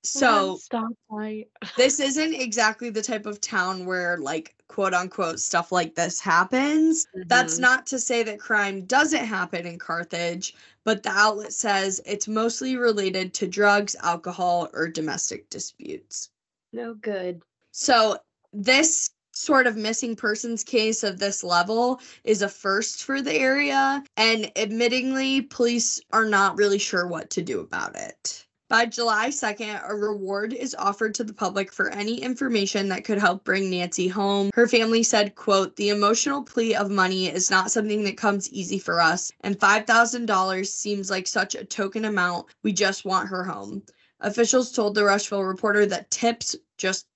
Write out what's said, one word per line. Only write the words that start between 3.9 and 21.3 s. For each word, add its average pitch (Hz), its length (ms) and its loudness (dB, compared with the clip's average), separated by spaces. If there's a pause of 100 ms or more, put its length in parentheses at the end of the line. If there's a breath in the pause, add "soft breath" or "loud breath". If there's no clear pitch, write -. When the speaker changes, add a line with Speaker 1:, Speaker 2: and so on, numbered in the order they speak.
Speaker 1:
like, 156 380 -6 (140)
quote 196 240 0
unquote, 180 480 -2
stuff - 320 -2
like 175 220 0
this 170 260 -2
happens. 285 880 2 (180)
That's 254 300 4
Speaker 2:
Mm-hmm. 262 60 -2
Speaker 1:
not 254 260 4
to 262 120 -4
say 233 240 0
that 208 160 -6
crime 196 460 -2
doesn't 269 400 2
happen 185 420 -4
in 170 120 -12
Carthage, 170 760 -6 (300 soft breath)
but 214 180 2
the - 60 -2
outlet 208 420 2
says 196 540 -2
it's 202 220 -6
mostly 233 500 -2
related 190 560 0
to 190 140 -4
drugs, 202 540 2
alcohol, 175 680 -2
or 160 160 -2
domestic 160 640 -6
disputes. - 800 -14 (420)
Speaker 2:
No 233 220 -10
good. 190 480 -8 (300)
Speaker 1:
So 220 460 2 (360)
this 262 560 2 (240)
sort 262 340 4
of 220 100 0
missing 226 380 -4
persons 226 480 -4
case 220 400 0
of 190 160 -4
this 196 240 -4